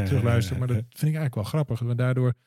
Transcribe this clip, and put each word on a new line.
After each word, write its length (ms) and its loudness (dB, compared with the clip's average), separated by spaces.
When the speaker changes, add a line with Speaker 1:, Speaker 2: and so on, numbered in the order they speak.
Speaker 1:
<laughs> 80 0
Speaker 2:
terugluister. 500 2
Maar 80 -2
dat 100 0
vind 160 -4
ik 100 -14
eigenlijk 320 0
wel 100 -2
grappig. 360 -2
Want 180 -2
daardoor, 360 2